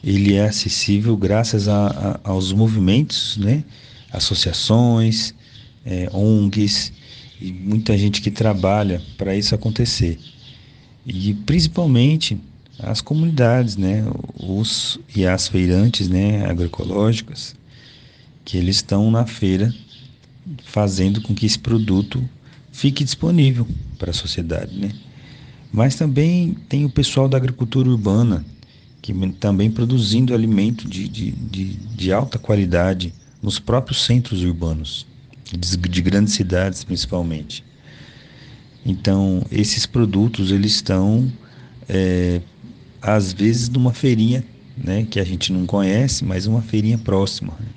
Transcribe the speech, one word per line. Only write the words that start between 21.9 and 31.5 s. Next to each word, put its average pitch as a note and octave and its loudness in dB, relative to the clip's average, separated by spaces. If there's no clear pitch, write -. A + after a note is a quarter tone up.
fique C#3 0
disponível C3+ 2
pra F2+ -6
sociedade, E2+ -6
né? G2+ -4
Mas A#2+ 2
também D#3+ 2
tem C#3+ 0
o C#3+ 0
pessoal C3+ 2
da C3+ 2
agricultura B2+ 0
urbana, G#2+ 2
que - -8
me-, F#2+ -2
também G2+ 2
produzindo A#2 2
alimento A2+ 0
de, F#2+ -8
de, G#2 -6
de, F#2+ -6